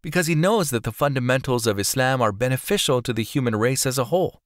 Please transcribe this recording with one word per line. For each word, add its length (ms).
because 280
he 80
knows 340
that 140
the 80
fundamentals 720
of 140
Islam 420
are 100
beneficial 720
to 100
the 120
human 320
race 280
as 140
a 60
whole. 420